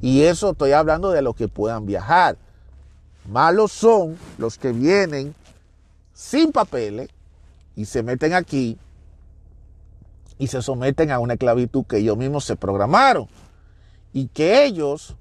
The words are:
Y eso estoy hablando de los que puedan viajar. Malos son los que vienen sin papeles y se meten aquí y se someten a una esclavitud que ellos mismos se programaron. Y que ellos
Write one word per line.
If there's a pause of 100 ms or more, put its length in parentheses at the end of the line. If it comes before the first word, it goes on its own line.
Y
eso
estoy
hablando
de
los
que
puedan
viajar. (880)
Malos
son (200)
los
que
vienen (760)
sin
papeles (680)
y
se
meten
aquí (1600)
y
se
someten
a
una
esclavitud
que
ellos
mismos
se
programaron. (840)
Y
que
ellos